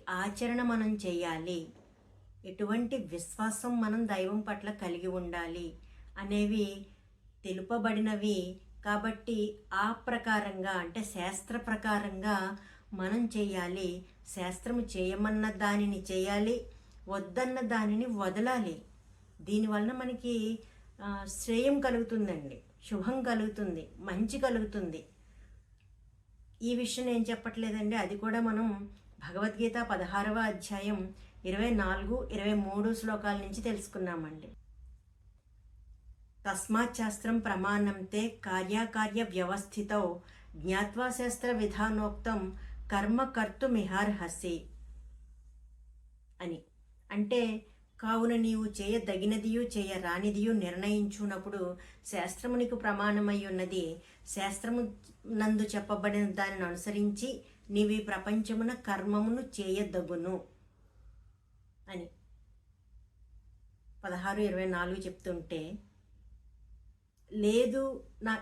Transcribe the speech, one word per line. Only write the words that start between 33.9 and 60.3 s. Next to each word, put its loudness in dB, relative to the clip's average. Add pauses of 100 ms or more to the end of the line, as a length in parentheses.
"తస్మాత్ 0
శాస్త్రం 0
ప్రమాణంతే 0
కార్యాకార్య 0
వ్యవస్థితౌ 0 (380)
జ్ఞాత్వా 0
శాస్త్ర 0
విధానోక్తం 0 (340)
కర్మ 4
కర్తుమిహార్హసి" 0 (1800)
అని. -6 (500)
అంటే, 2 (360)
"కావున 4
నీవు 2
చేయదగినదియు 0
చేయరానిదియు 0
నిర్ణయించునప్పుడు 0 (280)
శాస్త్రము -2
నీకు 2
ప్రమాణమై 2
ఉన్నది. -2 (260)
శాస్త్రము -2 (300)
నందు 4
చెప్పబడిన 2
దానిని 0
అనుసరించి 0 (260)
నీవు 4
ఈ 4
ప్రపంచమున 0
కర్మమును 2
చేయదగును" -2 (1300)